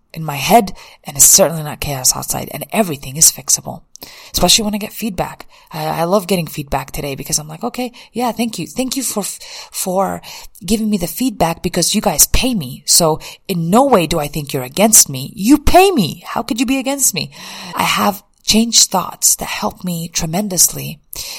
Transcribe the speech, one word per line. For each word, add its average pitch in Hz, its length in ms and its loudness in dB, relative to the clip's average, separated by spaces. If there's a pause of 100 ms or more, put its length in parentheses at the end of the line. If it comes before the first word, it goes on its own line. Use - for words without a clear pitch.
(120)
in 165 120 -10
my 147 120 -6
head, 185 360 4 (300)
and 143 140 -12
it's 135 100 6
certainly 160 380 4
not 147 160 -10
chaos 131 340 0
outside, 131 380 -6
and 151 180 -8
everything 147 460 -4
is 160 160 4
fixable. - 500 -4 (500)
Especially 180 320 2
when 208 100 -2
I 214 40 -4
get 202 140 -8
feedback. - 560 -6 (240)
I, 156 140 -6
I 156 180 -2
love 180 240 2
getting 180 180 0
feedback 139 460 -6
today 147 220 -6
because 143 240 -4
I'm 151 100 -12
like, 156 160 -10
"Okay, 240 260 -6 (220)
yeah, 240 180 -2
thank 220 280 -4
you. 160 80 -6
Thank 254 300 -6
you 262 60 -4
for, 208 220 -4
for - 960 -4 (440)
giving 214 260 0
me 208 80 0
the 170 80 -4
feedback 175 560 -2
because 175 320 -2
you 214 80 0
guys 160 260 2
pay 254 260 4
me. 147 320 -6
So 156 320 4 (300)
in 170 220 -2
no 254 160 6
way 202 200 2
do 170 140 0
I 147 80 -4
think 147 240 -8
you're 135 100 -2
against 196 460 4
me. 135 260 -10
You 254 240 6
pay 370 320 8
me. 185 360 0
How - 160 -4
could 233 180 -4
you 262 60 0
be 269 120 0
against 269 360 0
me?" 139 180 -6 (420)
I - 100 0
have 196 380 0 (220)
changed 226 460 4
thoughts - 460 0
that - 100 -6
help - 360 -6
me 170 260 -6
tremendously 165 920 -2 (380)